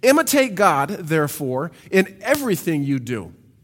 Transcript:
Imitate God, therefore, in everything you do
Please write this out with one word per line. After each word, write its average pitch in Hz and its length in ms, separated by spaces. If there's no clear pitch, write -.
Imitate 269 520
God, 165 360
therefore, 151 800
in 190 320
everything 214 640
you 139 160
do 110 340